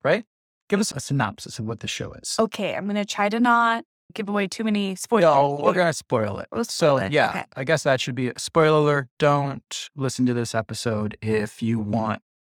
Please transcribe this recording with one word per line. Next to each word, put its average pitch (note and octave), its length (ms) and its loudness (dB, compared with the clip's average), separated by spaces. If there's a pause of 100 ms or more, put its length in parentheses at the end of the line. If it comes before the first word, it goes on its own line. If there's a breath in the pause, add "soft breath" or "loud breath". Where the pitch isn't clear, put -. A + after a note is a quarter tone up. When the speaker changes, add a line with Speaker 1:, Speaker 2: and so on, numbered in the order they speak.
Speaker 1:
right? F#3+ 200 2 (440)
Give G3+ 100 2
us G#3 140 0
a C#3 80 -8
synopsis - 580 -2
of A2+ 80 -6
what A2+ 140 -6
the - 80 -10
show G2+ 240 -8
is. - 260 -10
Speaker 2:
Okay, G#3+ 380 -6
I'm F#3+ 100 -6
gonna G3+ 180 -4
try G#3 240 -2
to A3 120 -2
not A#3 440 2 (300)
give G#3 140 -8
away G3+ 180 0
too F#3+ 160 -8
many G#3 320 -2
spoilers. F#3+ 300 2
Speaker 1:
No, C#3+ 360 6
we're - 120 2
gonna E3+ 200 2
spoil G#2+ 460 -2
it. - 140 -10
Speaker 2:
We'll A#3 120 -2
spoil D3 360 2
Speaker 1:
So, F#2+ 40 -2
Speaker 2:
it. F#2+ 80 -4
Speaker 1:
yeah, C#3+ 180 4
Speaker 2:
Okay. - 140 -6 (120)
Speaker 1:
I C#3 80 -6
guess D3+ 180 0
that C3 180 2
should C#3 140 -4
be B2+ 140 -2
a - 100 -10
spoiler D#3 400 4
alert. D3 300 2 (100)
Don't C#3+ 760 0
listen C3 300 -2
to B2 80 2
this A#2+ 200 -2
episode G#2+ 680 -2
if G#2+ 440 -2
you A2+ 160 2
want G#2+ 420 -2 (220)